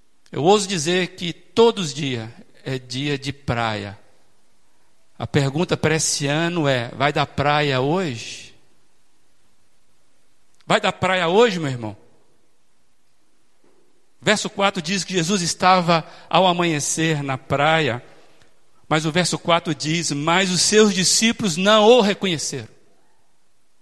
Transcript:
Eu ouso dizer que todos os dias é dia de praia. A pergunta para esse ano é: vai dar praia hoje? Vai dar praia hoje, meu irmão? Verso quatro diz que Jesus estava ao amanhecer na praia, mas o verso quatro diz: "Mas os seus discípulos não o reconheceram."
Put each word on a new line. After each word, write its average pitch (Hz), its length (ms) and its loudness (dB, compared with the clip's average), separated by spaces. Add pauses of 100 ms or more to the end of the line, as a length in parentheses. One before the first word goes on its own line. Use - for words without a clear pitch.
(320)
Eu 131 120 -4
ouso 196 240 4
dizer 180 480 -2
que 175 180 -8
todos 220 540 0
os 139 60 -8
dias 127 360 -6 (340)
é 135 140 -6
dia 131 400 -6
de 135 160 -8
praia. 107 680 -6 (1160)
A 117 80 -6
pergunta 147 500 0
para 156 200 0
esse 147 320 -2
ano 165 400 0
é: 123 220 0
vai - 220 -2
dar 147 140 0
praia 143 560 0
hoje? 147 720 -4 (2000)
Vai 202 140 0
dar 202 140 0
praia 185 340 -2
hoje, 190 320 4
meu 147 100 -4
irmão? 113 280 -8 (2250)
Verso 202 280 0
quatro 202 320 -2
diz 170 220 -4
que 180 100 -8
Jesus 180 280 0
estava 175 680 2 (220)
ao 185 180 4
amanhecer 160 720 0
na 135 160 -4
praia, 143 680 0 (840)
mas 156 180 0
o 156 60 -2
verso 165 260 -2
quatro 170 380 0
diz: 156 360 -4
"Mas 165 380 0
os 180 120 0
seus 214 340 4
discípulos 202 600 0
não 208 260 4
o 240 180 8
reconheceram." 180 680 -4 (1120)